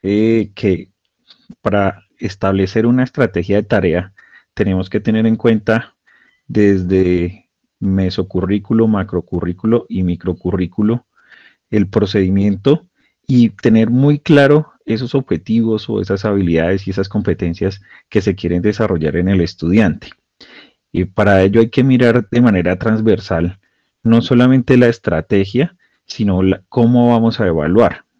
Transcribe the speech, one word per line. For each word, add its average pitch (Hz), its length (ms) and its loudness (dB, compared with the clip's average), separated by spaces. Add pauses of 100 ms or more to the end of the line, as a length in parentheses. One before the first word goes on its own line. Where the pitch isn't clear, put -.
eh, 107 520 0
que 95 380 -4 (680)
para 98 460 -2 (120)
establecer 98 680 -2
una 127 180 2
estrategia 101 520 -2
de 104 80 0
tarea 92 500 -2 (400)
tenemos 92 340 -2
que 110 120 -4
tener 110 260 0
en 113 100 2
cuenta 110 580 0 (520)
desde 92 1040 0 (300)
mesocurrículo, 98 1080 -2
macrocurrículo 95 1000 -4
y 95 120 -4
microcurrículo 92 1040 -4 (600)
el 101 200 -2
procedimiento 98 1000 0 (400)
y 120 240 2
tener 110 400 2
muy 143 300 2
claro 147 520 2 (120)
esos 117 320 -4
objetivos 113 760 -2
o 104 100 -4
esas 95 240 -4
habilidades 95 640 0
y 98 40 -8
esas 95 180 -4
competencias 95 760 -4 (260)
que - 140 0
se 95 140 -2
quieren 87 260 -4
desarrollar 95 540 -2
en 90 120 -2
el 95 120 2
estudiante. 87 680 -2 (840)
Y 92 140 -2
para 98 360 2
ello 101 180 4
hay 113 80 2
que - 140 0
mirar 123 480 2
de 120 100 0
manera 92 380 2
transversal 101 800 -2 (460)
no 117 180 4
solamente 127 540 2
la 123 100 6
estrategia, 101 880 -2 (280)
sino 98 360 -2
la, 95 280 0
cómo 120 420 2
vamos 113 300 0
a 98 80 0
evaluar. 85 560 0 (140)